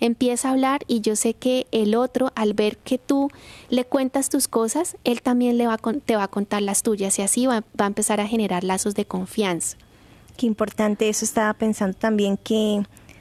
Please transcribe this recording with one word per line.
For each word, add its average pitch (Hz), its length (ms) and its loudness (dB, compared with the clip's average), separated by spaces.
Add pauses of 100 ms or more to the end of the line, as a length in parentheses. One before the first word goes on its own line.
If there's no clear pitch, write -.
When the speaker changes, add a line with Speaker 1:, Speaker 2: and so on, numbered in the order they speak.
Speaker 1:
Empieza 240 480 0
a 262 40 2
hablar, 269 360 2
y 233 120 0
yo 214 140 0
sé 226 200 0
que 254 360 0
el 214 240 2
otro, 254 400 0
al 214 200 0
ver 214 240 0
que 254 200 -2
tú 277 320 0 (380)
le 247 160 0
cuentas 269 460 0
tus 277 180 0
cosas, 226 560 -2
él 240 180 0
también 247 360 2
le 233 80 2
va 226 80 0
a 220 40 -2
con-, 226 220 -4
te 226 160 0
va 196 80 0
a 190 40 -2
contar 208 340 -2
las 202 200 0
tuyas, 196 360 0
y 202 40 -2
así 240 240 0
va, 233 160 2 (180)
va 208 40 2
a 202 40 2
empezar 208 320 -2
a 208 60 -2
generar 196 380 0
lazos 190 300 -2
de 208 100 -2
confianza. 185 720 -4 (600)
Speaker 2:
Qué 247 100 -2
importante 214 640 0
eso. 214 160 -2
Estaba 214 300 0
pensando 208 420 -2
también 202 400 2
que 214 460 0 (380)